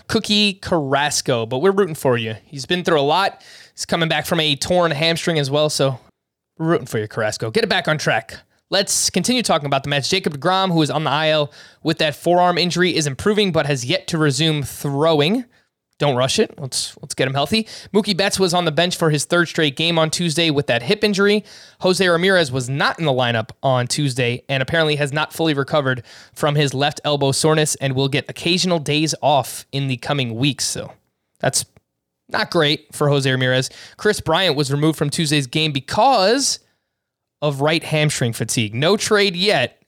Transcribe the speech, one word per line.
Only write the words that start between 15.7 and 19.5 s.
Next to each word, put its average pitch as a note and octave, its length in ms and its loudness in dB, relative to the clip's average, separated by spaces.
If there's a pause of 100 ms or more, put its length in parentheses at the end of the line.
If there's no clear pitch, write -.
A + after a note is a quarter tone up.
Don't C#3 160 2
rush C3 240 0
it. G#3+ 180 -2
Let's, - 440 -8
let's D3 120 -14
get C3 140 0
him C3 60 -4
healthy. F3+ 340 0 (260)
Mookie G#3 220 2
Betts G3+ 240 -2
was F#3 140 2
on F3+ 100 2
the E3 80 0
bench E3+ 240 0
for E3 140 2
his D3 160 0
third F3 240 2
straight D3+ 260 0